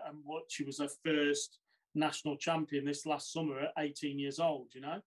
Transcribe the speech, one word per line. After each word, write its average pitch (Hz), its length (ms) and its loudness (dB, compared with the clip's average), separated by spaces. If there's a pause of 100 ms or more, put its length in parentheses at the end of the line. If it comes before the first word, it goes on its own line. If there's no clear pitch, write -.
and 147 160 -10
what, 160 240 -6
she - 160 -4
was 135 160 -4
her 143 80 0 (160)
first 147 540 4 (360)
national 151 440 2
champion 151 460 0
this 143 220 -2
last 147 260 0
summer 151 280 0
at 156 180 0
eighteen 143 400 -2
years 139 220 -2
old, 135 340 2
you 131 60 -12
know? 151 260 -4